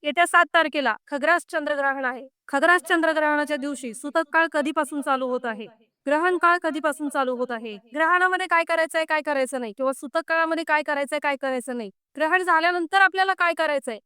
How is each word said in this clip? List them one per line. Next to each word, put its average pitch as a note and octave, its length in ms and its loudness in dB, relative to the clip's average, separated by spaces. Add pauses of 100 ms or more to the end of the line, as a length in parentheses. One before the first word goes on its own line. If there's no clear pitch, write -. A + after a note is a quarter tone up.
येत्या D4+ 240 2
सात F4 180 6 (100)
तारखेला D4 420 2 (120)
खग्रास D4+ 440 0
चंद्रग्रहण C#4+ 520 -2
आहे. C4 240 -6 (200)
खग्रास E4 400 4
चंद्रग्रहणाच्या D4+ 680 2
दिवशी C4 380 -8
सुतक D4 280 -2 (100)
काळ D#4+ 200 4
कधीपासून D4 500 -2
चालू C4 260 -2
होत B3 160 -2
आहे? A3 220 -8 (400)
ग्रहण E4 320 2
काळ F4 240 4
कधीपासून D4+ 460 -4
चालू B3+ 280 -2
होत B3 140 -6
आहे? A3+ 260 -10 (180)
ग्रहणामध्ये F4+ 520 2
काय E4 180 2
करायचंय, E4 400 0
काय D#4 180 -2
करायचं C4+ 380 -2
नाही, A3+ 160 -8
किंवा C4 160 -2
सुतक D4 360 -6
काळामध्ये E4 360 0
काय D4+ 180 0
करायचंय, D4 360 -2
काय C#4+ 180 -2
करायचं C4 400 -6
नाही, G#3+ 140 -10 (260)
ग्रहण D#4+ 260 2
झाल्यानंतर F4 580 2
आपल्याला F#4+ 340 2
काय F4 240 0
करायचंय C#4+ 480 -2